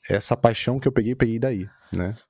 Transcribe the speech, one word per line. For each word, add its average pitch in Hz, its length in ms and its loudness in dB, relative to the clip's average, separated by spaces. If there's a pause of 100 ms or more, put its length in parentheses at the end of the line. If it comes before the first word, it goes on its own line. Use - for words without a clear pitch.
essa 156 300 0
paixão 120 420 2
que - 80 0
eu 131 40 2
peguei, 120 240 0
peguei 113 240 2
daí, 113 280 -2 (240)
né? 90 240 -4 (140)